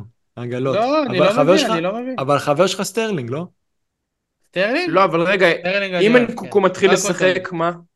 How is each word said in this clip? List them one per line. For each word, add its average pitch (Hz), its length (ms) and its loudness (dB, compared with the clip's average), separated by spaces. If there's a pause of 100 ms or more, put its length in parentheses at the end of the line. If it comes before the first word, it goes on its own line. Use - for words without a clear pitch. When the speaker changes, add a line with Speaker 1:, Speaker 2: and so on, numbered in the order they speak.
(360)
Speaker 1:
עגלות. 123 400 -4
Speaker 2:
לא, 269 260 0
אני 214 160 -2
Speaker 1:
אבל - 80 4
Speaker 2:
לא 202 60 4
Speaker 1:
חבר 220 100 2
Speaker 2:
מבין, 175 160 6
Speaker 1:
שלך, 254 120 0
Speaker 2:
אני 165 100 -2
לא 185 140 -4
מבין. 247 240 -8
Speaker 1:
אבל 139 200 0
חבר 147 280 2
שלך 190 160 -6
סטרלינג, 185 480 -4
לא? 160 160 -6 (1000)
Speaker 2:
סטרלינג? 254 420 -2
Speaker 3:
לא, 190 140 4
אבל 170 180 0
רגע, 185 240 2 (140)
Speaker 2:
סטרלינג 190 340 -4
Speaker 3:
אם 208 220 4
Speaker 2:
אני 240 80 4
אוהב, 226 60 -4
Speaker 3:
אנקוקו 202 300 -2
Speaker 2:
כן. 190 60 4
Speaker 3:
מתחיל 190 240 2
Speaker 2:
רק 185 60 4
Speaker 3:
לשחק, 185 380 0 (120)
Speaker 2:
אותם. 175 100 -10
Speaker 3:
מה? 170 160 -2 (240)